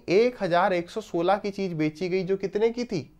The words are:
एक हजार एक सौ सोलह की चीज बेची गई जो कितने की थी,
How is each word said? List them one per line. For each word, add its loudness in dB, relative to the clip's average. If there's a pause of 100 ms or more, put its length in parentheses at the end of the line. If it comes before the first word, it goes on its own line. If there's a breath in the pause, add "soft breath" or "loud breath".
एक 2
हजार 2
एक -2
सौ -8
सोलह 2
की -6
चीज -4
बेची -2
गई 0
जो -2
कितने 0
की -6
थी, -8